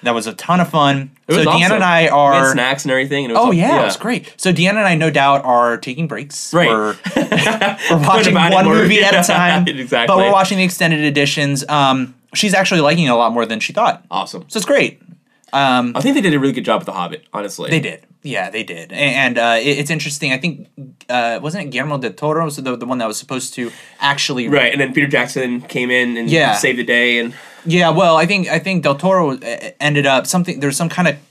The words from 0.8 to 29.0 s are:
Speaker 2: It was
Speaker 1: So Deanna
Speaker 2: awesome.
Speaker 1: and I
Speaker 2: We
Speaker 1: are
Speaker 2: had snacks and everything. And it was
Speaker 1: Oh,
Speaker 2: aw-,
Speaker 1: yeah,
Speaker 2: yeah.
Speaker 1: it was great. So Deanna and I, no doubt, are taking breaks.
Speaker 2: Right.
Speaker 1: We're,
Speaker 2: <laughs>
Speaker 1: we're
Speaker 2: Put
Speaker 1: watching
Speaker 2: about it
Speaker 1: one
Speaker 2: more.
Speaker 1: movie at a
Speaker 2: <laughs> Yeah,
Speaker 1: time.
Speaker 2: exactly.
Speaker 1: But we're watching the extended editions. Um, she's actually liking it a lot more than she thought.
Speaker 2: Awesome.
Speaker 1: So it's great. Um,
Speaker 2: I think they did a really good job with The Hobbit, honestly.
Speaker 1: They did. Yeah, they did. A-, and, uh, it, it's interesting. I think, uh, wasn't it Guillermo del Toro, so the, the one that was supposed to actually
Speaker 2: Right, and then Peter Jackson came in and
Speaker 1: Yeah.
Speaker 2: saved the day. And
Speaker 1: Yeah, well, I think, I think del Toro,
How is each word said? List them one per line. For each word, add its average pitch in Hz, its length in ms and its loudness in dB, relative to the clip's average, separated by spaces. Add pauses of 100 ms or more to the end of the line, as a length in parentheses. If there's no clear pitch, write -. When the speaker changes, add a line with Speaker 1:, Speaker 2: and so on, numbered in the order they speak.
Speaker 2:
It 147 80 0
was 165 80 4
Speaker 1:
So 156 60 4
Deanna 170 160 4
Speaker 2:
awesome. 208 100 2
Speaker 1:
and 190 80 2
I 170 200 4
Speaker 2:
We 160 40 2
Speaker 1:
are 143 260 4 (120)
Speaker 2:
had 135 80 2
snacks 135 320 -2
and 139 60 -2
everything. 139 340 -2
And 120 60 -6
it - 20 -4
was 220 100 4
Speaker 1:
Oh, 247 40 4
Speaker 2:
aw-, 233 40 2
Speaker 1:
yeah, 180 240 2
Speaker 2:
yeah. - 60 2
Speaker 1:
it - 20 2
was 98 140 -2
great. 226 400 -6
So 185 160 0
Deanna 180 240 2
and 208 100 2
I, 175 80 2
no 160 140 2
doubt, 139 340 2
are 120 340 2
taking 131 300 -6
breaks. 127 460 -10
Speaker 2:
Right. 160 160 4
Speaker 1:
We're, 107 260 0 (100)
Speaker 2:
<laughs> 185 120 -6
Speaker 1:
we're 208 600 0 (120)
Speaker 2:
Put 151 180 2
Speaker 1:
watching 202 240 4
Speaker 2:
about 170 220 4
it - 20 4
Speaker 1:
one 185 80 6
Speaker 2:
more. - 120 4
Speaker 1:
movie 202 280 4
at 202 100 4
a 196 40 4
Speaker 2:
<laughs> - 0 -
Yeah, 175 60 4
Speaker 1:
time. 175 440 2
Speaker 2:
exactly. 123 400 -2
Speaker 1:
But 190 160 4
we're 196 80 2
watching 190 260 2
the 185 60 2
extended 165 380 0
editions. 143 680 0
Um, 135 480 0 (180)
she's 202 200 0
actually 190 260 2
liking 160 240 2
it 135 60 0
a 120 60 4
lot 117 180 2
more 117 120 0
than 110 140 -6
she - 140 -8
thought. - 360 -2
Speaker 2:
Awesome. 92 380 -8
Speaker 1:
So - 80 -12
it's 220 100 -4
great. 147 360 -4 (500)
Um, 127 440 0
Speaker 2:
I 123 60 -4
think 269 140 0
they 285 60 0
did 180 120 2
a 143 60 2
really 135 140 0
good 123 100 -6
job 131 160 0
with - 60 -10
The 98 80 -10
Hobbit, 90 400 -10
honestly. 101 360 -8
Speaker 1:
They 160 120 0
did. 85 240 -12 (160)
Yeah, 101 300 -6
they 110 120 -8
did. 85 300 -14
A-, - 20 -12
and, 131 420 0
uh, 117 220 2
it, 143 200 0
it's 147 100 -4
interesting. 151 420 -4
I 131 60 -2
think, 139 320 -8 (400)
uh, 117 340 -2
wasn't 160 220 -8
it 139 60 -10
Guillermo 135 260 -4
del 131 160 -6
Toro, 156 360 -2
so 143 120 -10
the, 127 160 -6
the 123 80 -10
one 127 140 -4
that 113 80 -4
was 107 100 -6
supposed - 380 -10
to 120 140 -6 (300)
actually 139 480 -2
Speaker 2:
Right, 131 240 4
and 127 80 -2
then 131 140 -2
Peter 143 140 2
Jackson 123 540 -2
came 123 300 -6
in 123 260 0
and 117 120 -4
Speaker 1:
Yeah. 143 240 2
Speaker 2:
saved 120 240 0
the 120 60 -4
day. 120 340 2
And 120 160 -4 (320)
Speaker 1:
Yeah, 170 240 4
well, 160 260 4
I 160 120 4
think, 190 200 0
I 160 120 0
think 180 240 -4
del 143 100 2
Toro, 175 380 2